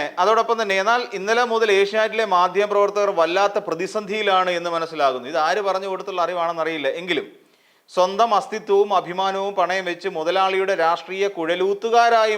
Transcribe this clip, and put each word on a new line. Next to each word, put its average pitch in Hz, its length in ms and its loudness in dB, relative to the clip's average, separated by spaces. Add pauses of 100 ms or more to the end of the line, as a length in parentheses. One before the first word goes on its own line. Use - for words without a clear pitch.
(220)
അതോടൊപ്പം 226 400 2
തന്നെ, 196 220 0
എന്നാൽ 233 180 2 (160)
ഇന്നലെ 220 260 0 (100)
മുതൽ 226 160 2 (120)
ഏഷ്യാനെറ്റിലെ 214 440 0 (100)
മാധ്യമപ്രവർത്തകർ 202 760 2 (100)
വല്ലാത്ത 196 360 2 (100)
പ്രതിസന്ധിയിലാണ് 185 920 -2
എന്ന് 170 160 -6
മനസ്സിലാകുന്നു. 147 560 -2
ഇത് 165 160 0
ആര് 196 200 0
പറഞ്ഞു 190 260 -2
കൊടുത്തുള്ള 180 320 -6
അറിവാണെന്നറിയില്ല. 165 640 -2 (140)
എങ്കിലും 175 260 -4 (680)
സ്വന്തം 196 420 2
അസ്തിത്വവും 208 520 0 (100)
അഭിമാനവും 190 600 -4
പണയം 180 320 0
വെച്ച് 170 160 -6 (100)
മുതലാളിയുടെ 190 560 0 (100)
രാഷ്ട്രീയ 185 420 -2 (100)
കുഴലൂത്തുകാരായി 214 1040 2